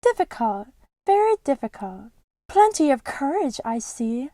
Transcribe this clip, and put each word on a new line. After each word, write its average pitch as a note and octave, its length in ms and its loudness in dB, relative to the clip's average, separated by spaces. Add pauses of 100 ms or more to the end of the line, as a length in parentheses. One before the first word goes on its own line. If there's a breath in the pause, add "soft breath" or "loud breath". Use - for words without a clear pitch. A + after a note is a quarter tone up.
Difficult, A#3 640 -2 (380)
very G#4+ 380 4
difficult. G#3+ 680 -6 (360)
Plenty G4+ 440 4
of C4 120 2
courage, C#4+ 600 -4
I A#3 160 -4
see. A#3 540 -6